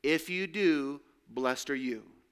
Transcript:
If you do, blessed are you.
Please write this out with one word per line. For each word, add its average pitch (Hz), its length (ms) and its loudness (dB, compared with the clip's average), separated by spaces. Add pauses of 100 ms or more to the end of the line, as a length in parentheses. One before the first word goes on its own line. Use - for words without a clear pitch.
If 156 280 2
you 185 180 -2
do, 151 540 2 (280)
blessed 127 400 -2
are 143 60 0
you. 123 340 -4 (220)